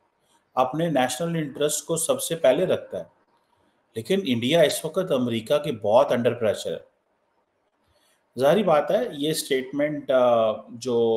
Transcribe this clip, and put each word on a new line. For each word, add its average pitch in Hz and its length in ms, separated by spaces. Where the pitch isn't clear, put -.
अपने 151 320
नेशनल 151 460
इंटरेस्ट 151 500
को 165 120
सबसे 135 380
पहले 147 300
रखता 113 320
है, 85 140
लेकिन 185 240
इंडिया 135 420
इस 143 220
वक्त 175 260
अमेरिका 120 460
के 147 140
बहुत 117 400
अंडर 120 220
प्रेशर 101 400
है। - 140
जाहिर 160 280
बात 151 260
है, 180 300
ये 151 120
स्टेटमेंट, 143 800
अ, 120 420
जो 117 340